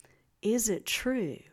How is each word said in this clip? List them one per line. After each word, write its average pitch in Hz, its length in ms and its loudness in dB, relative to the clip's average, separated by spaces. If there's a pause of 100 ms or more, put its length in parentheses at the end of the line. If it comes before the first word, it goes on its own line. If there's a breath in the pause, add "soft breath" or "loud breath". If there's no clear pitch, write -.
(420 soft breath)
is 220 260 2
it 196 180 0
true 240 520 -2 (160)